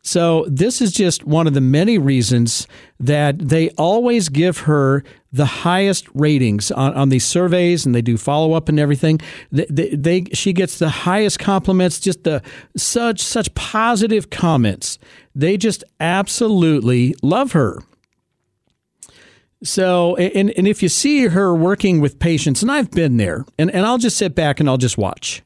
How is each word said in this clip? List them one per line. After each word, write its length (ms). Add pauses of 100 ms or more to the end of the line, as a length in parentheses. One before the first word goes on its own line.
So 460
this 320
is 120
just 320
one 240
of 60
the 60
many 380
reasons 720 (320)
that 400
they 300
always 580
give 300
her 440 (300)
the 140
highest 680
ratings 560
on, 240
on 140
these 160
surveys, 600
and 80
they 100
do 140
follow-up 520
and 100
everything. 420 (300)
They, 180
they, 200
they, 440
she 200
gets 260
the 100
highest 520
compliments, 580
just 240
the, 180 (360)
such, 440
such 340
positive 760
comments. 680 (340)
They 220
just 260 (160)
absolutely 1200
love 320
her. 300 (1800)
So, 520
and, 400
and 120
if 160
you 40
see 380
her 260
working 480
with 200
patients, 420
and 80
I've 220
been 240
there, 280 (140)
and, 140
and 120
I'll 140
just 200
sit 180
back 240
and 80
I'll 80
just 200
watch. 500